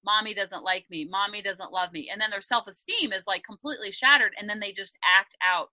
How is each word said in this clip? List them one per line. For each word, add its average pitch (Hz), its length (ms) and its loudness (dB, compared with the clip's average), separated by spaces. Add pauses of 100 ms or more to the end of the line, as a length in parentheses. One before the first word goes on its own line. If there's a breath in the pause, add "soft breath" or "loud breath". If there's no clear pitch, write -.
Mommy 214 300 2
doesn't 190 300 -6
like 185 260 -2
me. 160 160 -6
Mommy 202 360 -2
doesn't 190 300 -6
love 180 200 -2
me." 156 180 -10
And 202 100 -8
then 214 120 0
their 202 100 -6
self-esteem 247 720 -2
is, 190 140 -6
like, 190 160 -2
completely 214 480 -8
shattered. 254 480 6
And 208 100 -8
then 214 100 -4
they 202 120 -6
just 190 320 -10
act 190 400 6
out 180 300 2